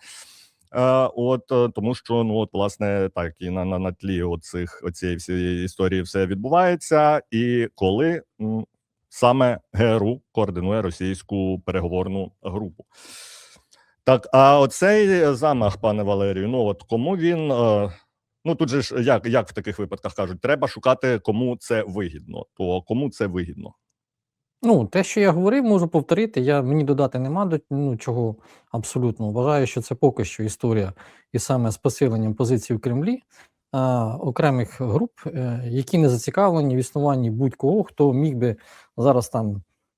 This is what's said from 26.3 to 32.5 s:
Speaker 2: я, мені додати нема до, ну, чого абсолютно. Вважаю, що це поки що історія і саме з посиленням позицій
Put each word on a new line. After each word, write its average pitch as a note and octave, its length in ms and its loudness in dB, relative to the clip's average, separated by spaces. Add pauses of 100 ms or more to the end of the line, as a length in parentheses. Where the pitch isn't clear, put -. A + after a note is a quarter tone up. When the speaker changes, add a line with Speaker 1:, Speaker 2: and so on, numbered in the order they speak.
Speaker 2:
я, C#3+ 200 2
мені C#3+ 220 0
додати C3+ 360 0
нема D3+ 260 -2
до, D#3+ 140 -2 (100)
ну, C#3 280 -2
чого A#2 380 -4 (360)
абсолютно. A#2 600 -4
Вважаю, C3 360 0
що A#2+ 140 -6
це A#2+ 140 -8
поки - 300 2
що - 180 -8
історія G#2+ 500 -2 (400)
і A#2+ 60 0
саме A#2+ 320 0
з G2 60 -6
посиленням A2+ 560 0
позицій A#2+ 400 -2